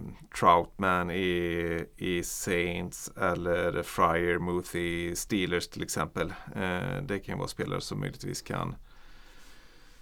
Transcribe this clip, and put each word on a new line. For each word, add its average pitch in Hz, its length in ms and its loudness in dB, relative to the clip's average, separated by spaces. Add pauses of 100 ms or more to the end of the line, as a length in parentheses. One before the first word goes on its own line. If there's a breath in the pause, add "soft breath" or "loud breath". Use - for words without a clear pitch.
(400)
Troutman 90 720 6
i, 85 760 2 (100)
i 90 280 0
Saints 87 920 -2
eller 87 640 2
Freiermuth 87 920 2
i 85 400 -2
Steelers 87 520 0
till - 160 -6
exempel. 82 500 -2 (220 loud breath)
Eh, 92 480 0
det 98 160 -2
kan 95 180 -6
vara - 100 -2
spelare - 340 -4
som - 180 -6
möjligtvis - 420 -6
kan, 50 340 -4 (1300 soft breath)